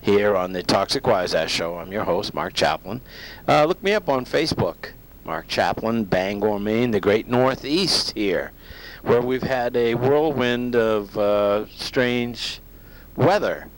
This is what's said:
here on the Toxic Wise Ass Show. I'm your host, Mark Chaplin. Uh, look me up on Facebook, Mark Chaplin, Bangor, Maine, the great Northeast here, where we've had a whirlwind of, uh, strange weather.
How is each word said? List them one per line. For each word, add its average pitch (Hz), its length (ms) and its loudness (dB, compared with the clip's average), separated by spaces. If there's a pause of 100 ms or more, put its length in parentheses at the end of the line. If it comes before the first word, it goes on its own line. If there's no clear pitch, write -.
here 101 360 4
on 92 160 -2
the 90 100 -4
Toxic 113 460 0
Wise 90 260 2
Ass 82 160 0
Show. 87 260 -4
I'm 85 140 -12
your 101 140 -4
host, 90 300 -2
Mark 82 200 -6
Chaplin. 87 460 -2 (480)
Uh, 151 160 6
look 170 180 -2
me 196 100 0
up 208 160 -2
on 131 160 0
Facebook, 120 680 -2 (340)
Mark 80 240 -8
Chaplin, 110 560 0
Bangor, 101 560 0
Maine, 113 320 0
the 101 80 2
great 101 260 2
Northeast 131 880 0
here, 90 380 -2 (500)
where 117 180 4
we've 123 220 -2
had 123 340 -2
a 117 200 2
whirlwind 123 800 2
of, 107 420 0
uh, 104 480 2 (100)
strange 120 840 -4 (560)
weather. 127 500 2 (120)